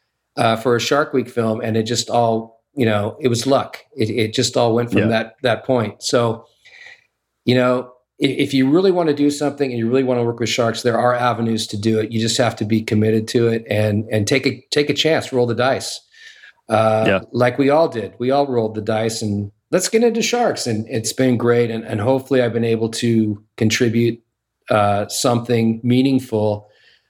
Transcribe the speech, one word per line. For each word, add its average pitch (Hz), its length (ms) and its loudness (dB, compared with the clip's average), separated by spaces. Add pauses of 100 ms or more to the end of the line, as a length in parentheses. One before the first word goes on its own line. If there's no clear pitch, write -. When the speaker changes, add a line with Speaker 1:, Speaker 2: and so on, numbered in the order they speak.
(360)
Speaker 1:
uh, 113 200 2
for 120 200 0
a 113 40 0
Shark 147 320 0
Week 123 160 0
film. 113 320 -2
And 110 160 -2
it 110 80 0
just 113 260 -4
all, 113 520 0 (120)
you 135 100 0
know, 107 360 0
it 143 80 0
was 117 180 -2
luck. 135 320 0 (160)
It, 110 160 -2
it 110 240 -2
just - 220 -2
all 120 180 2
went 120 160 0
from 101 120 2
Speaker 2:
Yeah. 107 60 2
Speaker 1:
that, 113 340 -4
that 113 220 0
point. 113 380 -2
So 117 440 -2 (1000)
you 120 100 2
know, 127 380 0 (300)
i-, 147 40 2
if 131 280 -2
you 131 160 2
really 185 200 4
wanna 170 240 0
do 143 160 0
something 143 400 -4
and 120 80 -6
you 113 100 0
really 131 160 2
wanna 123 200 0
work 117 160 -2
with 113 80 -2
sharks, 113 340 0
there 117 160 0
are 123 160 2
avenues 117 540 -2
to - 80 -8
do 110 220 0
it. 107 140 -2
You 110 80 0
just 113 180 0
have 117 180 2
to - 80 -4
be 107 180 0
committed 110 460 0
to 117 200 2
it 113 200 -2
and, 107 420 0
and 107 160 0
take 135 200 0
a, 120 140 -4 (100)
take 147 200 0
a 143 40 0
chance, - 380 0
roll 123 140 2
the 117 80 -2
dice. 123 460 -2 (680)
Uh, 110 380 2
Speaker 2:
Yeah. 95 140 2 (120)
Speaker 1:
like 123 260 0
we 135 120 2
all 156 180 4
did. 107 300 -8
We 123 120 -2
all 143 160 2
rolled 113 280 -2
the 107 60 -8
dice 110 420 -2
and 104 280 -4 (200)
let's 185 180 0
get 226 160 2
into 226 180 0
sharks. 233 440 -2
And 110 220 -4
it's 117 240 -6
been 131 240 2
great. 120 340 2
And, 113 140 -6
and 110 160 -6
hopefully 131 420 0
I've 117 100 0
been 117 120 -2
able 113 260 0
to 113 520 0 (140)
contribute, 117 640 0 (500)
uh, 101 380 2
something 117 760 0
meaningful, 120 840 0 (420)